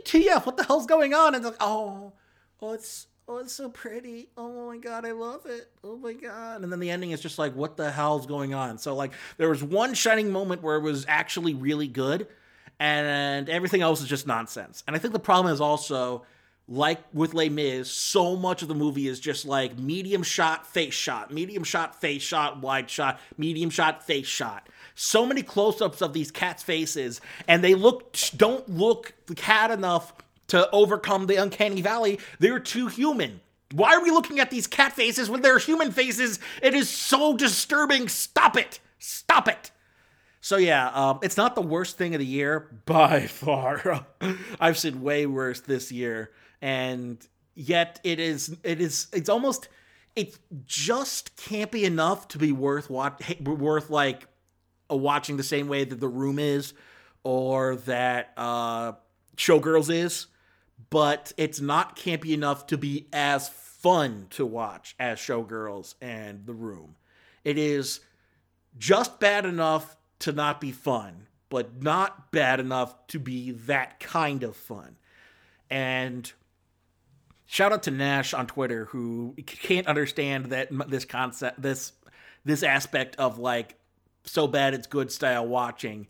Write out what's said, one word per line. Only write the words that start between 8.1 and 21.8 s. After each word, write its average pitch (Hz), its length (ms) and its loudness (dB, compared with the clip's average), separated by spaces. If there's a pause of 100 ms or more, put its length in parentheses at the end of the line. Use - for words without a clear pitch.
going 139 260 -6
on?" 127 260 -6
So, 139 160 -6
like, 139 180 -6 (260)
there 160 100 4
was 143 140 0
one 208 320 0
shining 214 380 2
moment 185 300 -2
where 156 140 0
it 156 60 0
was 143 260 -2
actually 156 460 0
really 147 340 -2
good, 135 380 -2 (540)
and 143 680 0
everything 180 320 0
else 160 220 2
is 131 60 -8
just 139 180 -4
nonsense. 113 600 -6
And 151 100 -4
I - 20 0
think 220 140 -4
the 214 80 -2
problem 180 340 4
is 139 60 -2
also, 135 640 -2 (400)
like 147 320 0 (160)
with 160 180 0
Les 160 160 2
Mis, 131 400 -2
so 185 460 0
much 185 280 -2
of 165 40 -8
the 156 80 -4
movie 143 320 0
is 131 140 -4
just, 147 260 -6
like, 131 320 -2
medium 180 460 -2
shot, 160 420 0
face 156 280 -2
shot, 117 380 -6
medium 180 300 -6
shot, 165 380 -4